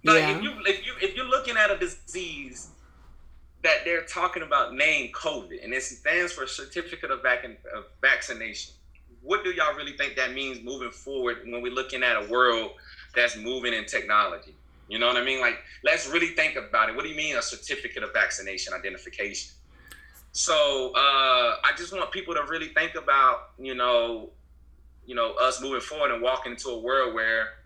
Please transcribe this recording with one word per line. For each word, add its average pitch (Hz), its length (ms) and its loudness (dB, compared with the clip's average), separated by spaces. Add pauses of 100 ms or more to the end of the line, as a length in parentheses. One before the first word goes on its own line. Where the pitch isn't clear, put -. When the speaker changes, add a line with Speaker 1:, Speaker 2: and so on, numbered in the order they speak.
Speaker 1:
Like, - 140 8
Speaker 2:
Yeah. - 200 4
Speaker 1:
if - 60 -4
you, 605 80 -4 (140)
if - 200 2
you, 254 160 -8
if 196 140 -2
you're 262 140 -4
looking 254 260 0
at 214 160 6
a 196 60 2
disease 160 880 -8 (960)
that 160 220 2
they're 170 180 -2
talking 175 400 -4
about 131 320 0
named 143 380 0
covid, 131 500 -6
and 113 100 -8
it 131 80 -4
stands 170 520 -2
for 135 120 -6
Certificate 165 640 -8
of 127 140 -2
Vac-, 123 220 2 (280)
of 107 120 -12 (160)
Vaccination, 113 720 0 (480)
what 190 240 -2
do 180 60 0
y'all 160 240 0
really 143 200 -10
think 135 220 -4
that 127 160 -2
means 131 280 -6
moving 123 300 -8
forward 123 540 -4
when 120 160 -8
we're 123 100 -6
looking 127 320 -4
at 117 180 2
a 104 80 -8
world 117 420 4 (440)
that's 120 220 2
moving 120 360 -4
in 107 120 -2
technology? 104 680 0 (380)
You 113 60 -2
know 120 80 4
what 123 100 4
I 123 60 2
mean? 131 180 0
Like, 117 160 2 (260)
let's 147 240 2
really 165 200 2
think 156 280 0
about 110 340 2
it. 110 60 -6
What 131 80 -4
do 107 60 -6
you 151 80 -10
mean 151 180 -4
a 117 60 0
certificate 127 640 -6
of 104 100 -10
vaccination 95 600 -2
identification? 95 760 -8 (840)
So, 139 640 2
uh, 131 600 6 (100)
I 147 80 6
just - 180 -8
want 180 180 -2
people 180 240 -4
to - 80 0
really 156 320 -4
think 160 180 2
about, 135 440 6 (200)
you 131 160 -8
know, 117 560 2 (760)
you 123 80 -10
know, 113 260 2
us 127 200 2
moving 131 200 -2
forward 147 300 0
and 117 100 -2
walking 127 300 0
into 120 180 -10
a 117 100 -6
world 123 360 0
where 113 400 0 (100)